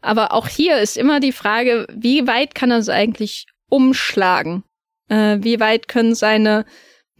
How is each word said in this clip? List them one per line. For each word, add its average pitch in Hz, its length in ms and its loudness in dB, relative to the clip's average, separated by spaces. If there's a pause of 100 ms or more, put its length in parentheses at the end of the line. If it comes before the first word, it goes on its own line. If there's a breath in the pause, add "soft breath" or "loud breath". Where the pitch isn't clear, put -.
Aber 220 300 0
auch - 160 -2
hier 311 320 0
ist 214 180 -2
immer 285 220 2
die 262 140 0
Frage, 233 600 -2
wie 247 360 0
weit 254 260 -2
kann 247 160 0
er 233 80 2
es 220 100 -2
eigentlich 214 580 -4 (220)
umschlagen? 190 920 0 (460)
Äh, 214 320 2
wie 226 180 0
weit 220 300 0
können 226 260 2
seine 214 500 2 (560 soft breath)